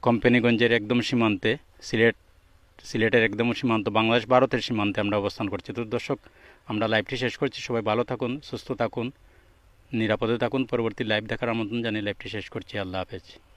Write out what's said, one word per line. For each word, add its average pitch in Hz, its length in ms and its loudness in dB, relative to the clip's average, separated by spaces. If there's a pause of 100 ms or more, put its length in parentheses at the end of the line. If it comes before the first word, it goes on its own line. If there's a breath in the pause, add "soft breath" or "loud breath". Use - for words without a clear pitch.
কোম্পানিগঞ্জের 120 680 4
একদম 117 300 2
সীমান্তে, 113 560 0 (240)
সিলেট, 117 340 2 (680)
সিলেটের 113 400 2
একদম 110 300 0
সীমান্ত, 113 360 0
বাংলাদেশ 113 400 2
ভারতের 127 300 6
সীমান্তে 104 420 -2
আমরা 104 160 0
অবস্থান 101 320 -2
করছি। 101 240 -8
তো 117 100 -6
দর্শক, 117 360 -4 (480 soft breath)
আমরা 107 200 -2
লাইভটি 110 300 0
শেষ 117 200 -4
করছি। - 240 -4
সবাই 117 200 -2
ভালো 110 220 0
থাকুন, 127 400 -6
সুস্থ - 280 -10
থাকুন, 120 400 -4 (840 soft breath)
নিরাপদে 110 440 0
থাকুন। 123 280 0
পরবর্তী 117 380 -2
লাইভ 107 220 0
দেখার 113 240 -4
আমন্ত্রণ 113 340 -2
জানিয়ে 107 180 -2
লাইভটি 101 280 -6
শেষ 101 200 -8
করছি। 107 300 -8
আল্লাহ 95 220 -4
হাফেজ। - 440 -14 (100)